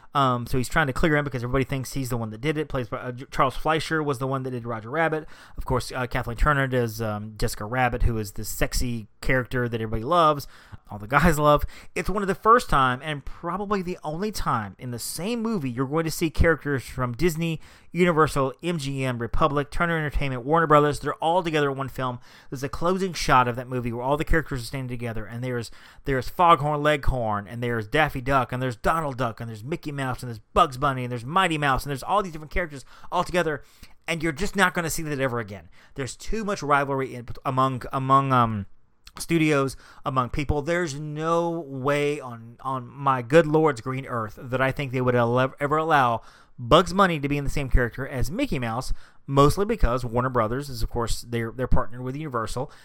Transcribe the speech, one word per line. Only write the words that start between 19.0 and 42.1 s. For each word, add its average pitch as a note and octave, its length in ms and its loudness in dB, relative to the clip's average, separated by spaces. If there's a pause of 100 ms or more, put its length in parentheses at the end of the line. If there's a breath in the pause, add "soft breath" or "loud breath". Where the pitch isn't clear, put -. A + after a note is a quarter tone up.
M, B2 140 -2
Republic, C#3+ 520 0
Turner E3+ 260 0
Entertainment, C#3 480 -2
Warner D#3+ 220 4
Brothers. D3 320 6
They're C#3+ 160 -4
all E3+ 280 0
together D3+ 280 2
in C3+ 80 -4
one C3+ 100 -4
film. B2+ 300 -4 (320 loud breath)
There's C3+ 140 -8
a C#3 40 -4
closing F#3 440 0
shot C3 340 4
of A#2+ 100 -2
that B2+ 120 -8
movie B2 240 -2
where A#2+ 100 -4
all C#3 140 2
the D#3 80 0
characters C#3 380 2
are A#2 40 -10
standing C3 220 -8
together, A#2 360 -6
and A#2 200 -10
there's, B2 260 -4 (340 loud breath)
there's C3 240 -2
Foghorn D3+ 540 4
Leghorn, A#2+ 640 0
and A#2+ 160 -10
there's A#2 240 -2
Daffy D3 340 0
Duck, B2+ 300 0
and B2+ 120 -4
there's B2+ 140 -4
Donald D#3+ 420 -2
Duck, A#2+ 220 -4
and A#2 80 -10
there's A2 140 -14
Mickey D3 300 -8
Mouse, C3 300 -6
and B2 80 -8
there's A2 100 -12 (120)
Bugs C3+ 260 4
Bunny, C3 260 -2
and B2 80 -6
there's A#2 120 -8
Mighty E3 340 0
Mouse, C#3+ 260 0
and C#3+ 60 -6
there's C3+ 120 -6
all G3 200 0
these F3+ 100 -8
different - 200 -14
characters D3+ 320 -4 (280 loud breath)
all F3 100 2
together, D#3+ 400 -2 (460 soft breath)
and D#3+ 140 -4
you're D#3+ 100 0
just F#3+ 240 -2
not F#3 180 4
gonna E3 160 -2
see E3 140 -4
that D3 160 -4
ever A#2+ 180 0
again. G#2 300 -10 (260 soft breath)
There's C3+ 220 -8
too A3 280 -2
much G3 180 -4
rivalry C#3 520 0
in, A#2+ 140 -12 (160)
among, C3 380 0 (100)
among, C3+ 400 4
um, A2+ 340 2 (520)
studios, D3+ 580 2 (300 loud breath)
among C3 240 0
people. D3 320 0
There's E3 360 -2
no D#3+ 520 0
way C#3+ 680 -2